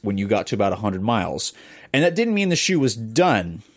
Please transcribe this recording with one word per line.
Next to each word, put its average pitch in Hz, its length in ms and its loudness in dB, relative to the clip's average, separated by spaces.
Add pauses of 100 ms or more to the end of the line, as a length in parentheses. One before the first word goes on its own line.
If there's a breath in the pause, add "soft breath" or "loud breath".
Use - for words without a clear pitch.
when 101 160 -2
you 98 100 -2
got 101 180 0
to - 100 -6
about 98 180 2
a - 20 -2
hundred 95 260 -4
miles. 101 520 -2 (400 loud breath)
And 139 100 2
that 165 100 2
didn't 226 200 0
mean 202 160 0
the 175 80 2
shoe 180 240 0
was 127 140 2
done. 113 680 0 (140)